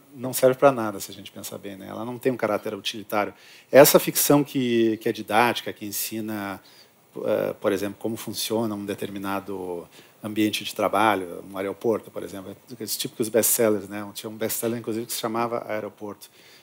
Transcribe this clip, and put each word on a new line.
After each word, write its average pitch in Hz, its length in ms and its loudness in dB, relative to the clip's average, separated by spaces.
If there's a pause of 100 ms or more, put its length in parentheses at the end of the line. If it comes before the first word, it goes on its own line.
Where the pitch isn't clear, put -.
(120)
não 127 200 -8
serve 127 260 6
pra 139 140 8
nada, 107 260 -2
se - 100 -10
a 98 60 -16
gente 98 160 -16
pensar - 260 -12
bem, 98 200 -12
né? 98 120 -14
Ela 104 160 -8
não 123 140 -8
tem 131 140 2
um 117 40 -6
caráter 104 380 0
utilitário. 101 580 -4 (380)
Essa 147 300 10
ficção 147 420 4
que, 117 540 2
que - 120 -4
é 113 40 2
didática, 107 600 0
que 107 140 -12
ensina, 101 760 -6 (640)
eh, 101 360 0
por 104 100 0
exemplo, 98 300 -2
como 110 160 -4
funciona 110 580 -4
um 101 100 -8
determinado 98 1000 -6 (380)
ambiente 107 400 0
de - 100 -8
trabalho, 95 720 2
um 98 80 -12
aeroporto, 98 540 -2
por 92 140 -10
exemplo, 95 320 -14 (160)
aqueles 113 240 -8
típicos - 320 -4
best-sellers, 107 600 2
né? 104 240 -10
Tinha - 160 -10
um 110 80 -12
best-seller, 113 440 -4
inclusive, 113 260 -6
que - 60 -10
se - 80 -4
chamava 117 480 -2
Aeroporto. 104 600 -10 (340)